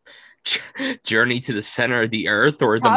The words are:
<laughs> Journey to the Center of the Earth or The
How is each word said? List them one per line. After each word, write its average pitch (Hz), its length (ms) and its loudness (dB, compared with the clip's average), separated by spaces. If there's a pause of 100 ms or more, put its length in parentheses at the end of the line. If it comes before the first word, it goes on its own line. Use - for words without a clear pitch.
(460)
<laughs> - 580 -6
Journey 120 360 0
to 127 140 -6
the 104 100 -4
Center 123 400 0
of 113 80 -2
the 110 160 -4
Earth 113 340 2
or 113 180 2
The 240 180 2